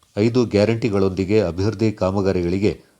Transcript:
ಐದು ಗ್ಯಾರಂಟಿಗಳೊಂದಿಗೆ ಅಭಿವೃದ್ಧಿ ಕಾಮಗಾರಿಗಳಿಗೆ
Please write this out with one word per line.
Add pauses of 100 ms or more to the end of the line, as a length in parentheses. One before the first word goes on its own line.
(180)
ಐದು
ಗ್ಯಾರಂಟಿಗಳೊಂದಿಗೆ
ಅಭಿವೃದ್ಧಿ
ಕಾಮಗಾರಿಗಳಿಗೆ (120)